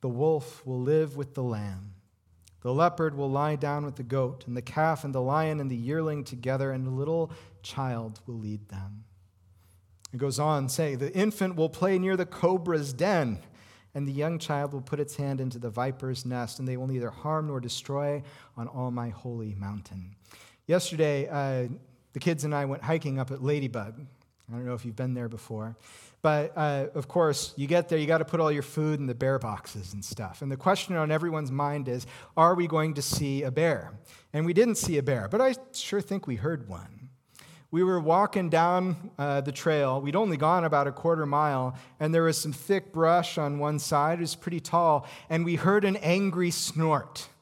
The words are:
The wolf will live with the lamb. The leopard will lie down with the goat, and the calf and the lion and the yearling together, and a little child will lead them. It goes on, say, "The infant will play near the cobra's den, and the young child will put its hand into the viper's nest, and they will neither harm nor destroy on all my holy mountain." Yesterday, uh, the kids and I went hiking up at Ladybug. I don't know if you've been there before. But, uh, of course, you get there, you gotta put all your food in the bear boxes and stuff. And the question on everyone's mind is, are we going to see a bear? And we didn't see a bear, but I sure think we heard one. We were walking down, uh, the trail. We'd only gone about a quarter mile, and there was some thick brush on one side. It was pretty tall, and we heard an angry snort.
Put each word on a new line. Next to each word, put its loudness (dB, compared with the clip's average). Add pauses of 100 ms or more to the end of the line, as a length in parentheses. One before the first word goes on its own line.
The -2
wolf 0
will -4
live 2
with -8
the -4
lamb. -6 (680)
The -2
leopard 2
will -2
lie 0
down -2
with -8
the -10
goat, -2
and -6
the -8
calf 0
and -6
the 0
lion 0
and -4
the -4
yearling -2
together, -4
and -4
a -4
little -2 (300)
child -6
will -8
lead -8
them. -12 (1040)
It -10
goes -2
on, 2
say, 0
"The -4
infant 2
will 2
play 2
near 2
the 0
cobra's 2
den, 2 (560)
and -4
the -4
young -2
child -2
will -6
put -6
its -4
hand -2
into -4
the -6
viper's -4
nest, -6
and -6
they -4
will -6
neither -4
harm -2
nor -4
destroy -4 (340)
on -8
all -6
my -4
holy -8
mountain." -10 (500)
Yesterday, 2
uh, -2 (440)
the -6
kids 0
and -2
I 0
went -6
hiking -2
up -4
at -8
Ladybug. -2 (400)
I -12
don't -8
know -4
if -8
you've -8
been -2
there -6
before. -10 (460)
But, 2
uh, 0
of -4
course, 2
you -4
get 4
there, 2
you 0
gotta 4
put -2
all 4
your 0
food 0
in -4
the -2
bear 0
boxes -8
and -8
stuff. -8
And -4
the -6
question 2
on 2
everyone's 0
mind -2
is, -4 (280)
are 8
we 2
going 2
to -4
see 0
a -2
bear? 2 (400)
And 2
we 2
didn't 6
see 0
a 2
bear, 0
but 2
I 6 (180)
sure -2
think -4
we -2
heard -4
one. -14 (580)
We 4
were 4
walking 4
down, 4
uh, 2
the -4
trail. 2
We'd -2
only 2
gone 4
about 4
a -2
quarter 0
mile, 2 (220)
and 0
there 6
was 2
some -4
thick -2
brush 4
on 0
one 0
side. 2
It -2
was -2
pretty -6
tall, 4 (240)
and 2
we 2
heard 4
an 4
angry 2
snort. 0 (120)